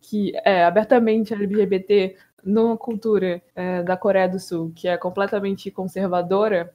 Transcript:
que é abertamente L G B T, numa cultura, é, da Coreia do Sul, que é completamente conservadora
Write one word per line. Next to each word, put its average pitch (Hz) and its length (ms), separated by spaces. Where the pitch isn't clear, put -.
que 208 320
é 185 220
abertamente 220 680
L 202 140
G 202 200
B 190 120
T, 190 380
numa 226 320
cultura, 202 680
é, 180 280
da 185 120
Coreia 190 320
do 185 120
Sul, 165 360
que - 120
é 175 100
completamente 196 720
conservadora 185 1040